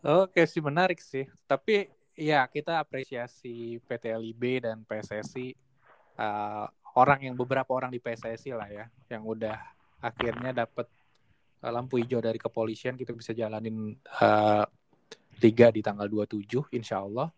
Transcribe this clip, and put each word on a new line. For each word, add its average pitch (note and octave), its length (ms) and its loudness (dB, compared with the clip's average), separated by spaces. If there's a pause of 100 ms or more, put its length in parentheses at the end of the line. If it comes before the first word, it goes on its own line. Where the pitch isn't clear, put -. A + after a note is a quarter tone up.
Oke F3 460 4
sih, - 100 -4
menarik E3 400 2
sih. C3+ 300 -8 (180)
Tapi G3+ 400 0 (300)
ya D3+ 320 2
kita D#3+ 320 -2
apresiasi A#2+ 960 -8
P - 160 -20
T A#2 160 -6
L A2+ 140 -2
I A2+ 100 -10
B B2 240 0
dan A2 240 -6
P G#2+ 160 -8
S G#2 160 -8
S G#2+ 240 -8
I, B2+ 160 -10 (640)
eh, G#2 460 -4 (280)
orang C3+ 300 6
yang, B2+ 160 -8
beberapa C3 320 -2
orang B2+ 160 -2
di B2 160 -8
P A#2+ 80 -6
S A#2 160 -8
S A2+ 180 -8
I C3+ 80 -8
lah G#2+ 140 -8
ya, G#2 180 -14 (220)
yang A2 160 -10
udah A2 320 -6 (480)
akhirnya A#2+ 480 -4
dapet, A#2+ 400 -4 (720)
eh, A#2 80 -4
lampu B2 320 -2
hijau A#2+ 160 -2
dari A2+ 160 -2
kepolisian, A2+ 640 -4
kita A#2+ 160 -8
bisa A#2 160 -12
jalanin, A2 640 -4
eh, G#2+ 720 4 (760)
liga A#2 320 10
di A2 80 -2
tanggal G#2 320 -4
dua G#2 160 0
puluh G#2 160 -6
tujuh, A#2+ 320 -4
insya A2 240 -4
Allah. A2+ 380 -6